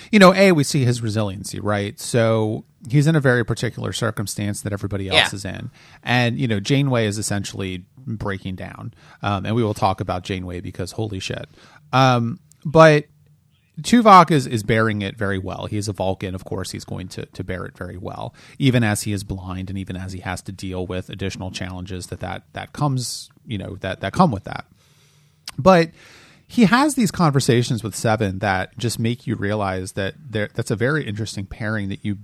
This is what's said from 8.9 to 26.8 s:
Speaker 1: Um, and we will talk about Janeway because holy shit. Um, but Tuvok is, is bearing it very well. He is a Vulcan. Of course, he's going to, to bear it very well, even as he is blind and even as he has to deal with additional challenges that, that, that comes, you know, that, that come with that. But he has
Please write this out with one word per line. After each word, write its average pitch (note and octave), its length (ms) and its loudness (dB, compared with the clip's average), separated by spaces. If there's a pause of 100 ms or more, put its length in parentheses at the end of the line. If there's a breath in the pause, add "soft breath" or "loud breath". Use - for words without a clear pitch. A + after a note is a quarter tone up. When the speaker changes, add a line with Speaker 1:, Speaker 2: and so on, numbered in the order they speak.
Speaker 1:
Um, G2+ 240 -2
and G#2+ 100 0
we A#2+ 60 2
will G#2+ 120 0
talk F#2+ 280 0
about F2+ 220 -4
Janeway F2+ 360 -6
because F#2+ 320 -10
holy G#2 280 -6
shit. - 280 -10 (420 soft breath)
Um, B2 500 2 (260)
but D#3 400 8 (760)
Tuvok G3+ 500 8
is, C#3 160 2
is A2+ 160 -2
bearing A2 380 2
it G2 140 -4
very G2 220 -2
well. F#2+ 280 -8
He G#2 100 -6
is G#2 100 -4
a G#2 60 -4
Vulcan. F#2+ 420 -4
Of F#2 100 -10
course, F#2+ 280 -8
he's G2 120 -10
going F#2 260 -10
to, - 160 -12
to - 180 -12
bear F#2 200 -8
it - 140 -16
very F2+ 180 -12
well, G2 380 -10 (240 soft breath)
even B2+ 240 4
as G#2 200 0
he G#2+ 100 -4
is G2 100 -4
blind F#2+ 480 -10
and G2 80 -8
even F#2 160 -8
as F2+ 180 -10
he F#2 60 -12
has F#2 240 -8
to - 80 -14
deal F#2 340 -8
with F2+ 240 -8
additional F#2+ 440 -8
challenges F#2 560 -10
that, F2+ 100 -12
that, F#2 240 -10 (120)
that G2 180 -12
comes, C3 580 -4 (160)
you A2 100 -6
know, F#2+ 200 -8
that, F#2+ 240 -8
that G2 120 -4
come E3+ 200 6
with F#2 100 -6
that. - 240 -12 (920)
But E3+ 340 6 (580 soft breath)
he A#3+ 160 4
has C4 320 4